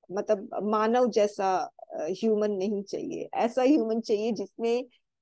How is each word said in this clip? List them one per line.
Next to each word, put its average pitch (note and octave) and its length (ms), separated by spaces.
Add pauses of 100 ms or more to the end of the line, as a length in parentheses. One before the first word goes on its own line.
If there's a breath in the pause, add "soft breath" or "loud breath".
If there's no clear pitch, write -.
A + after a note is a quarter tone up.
(120)
मतलब, G#3 380 (120)
मानव A3 440
जैसा, G3+ 640 (200)
अ, D#3 200
human G#3 420
नहीं G3+ 300
चाहिए, - 520
ऐसा A#3 280
human A#3 380
चाहिए A3+ 320
जिसमें, A#3 520 (380 soft breath)